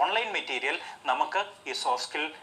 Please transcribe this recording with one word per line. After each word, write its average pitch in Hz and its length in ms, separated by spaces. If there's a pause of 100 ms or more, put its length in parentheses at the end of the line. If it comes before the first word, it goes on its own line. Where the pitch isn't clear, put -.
online 208 360
material 135 380 (280)
നമുക്ക് 147 400 (220)
ഈ 131 40
സോഫ്റ്റ് - 380
സ്കിൽ 151 340